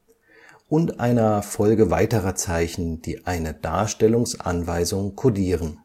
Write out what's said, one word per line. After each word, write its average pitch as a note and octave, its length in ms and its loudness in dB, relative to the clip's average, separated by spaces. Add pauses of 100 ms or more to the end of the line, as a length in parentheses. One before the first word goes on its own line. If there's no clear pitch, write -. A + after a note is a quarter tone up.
(680)
und D#3+ 340 0
einer A2+ 420 2
Folge G#2 480 4
weiterer F#2+ 440 0
Zeichen, E2+ 640 -4
die - 240 -10
eine E2 280 -4
Darstellungsanweisung F#2+ 1600 -2
kodieren. F2+ 680 0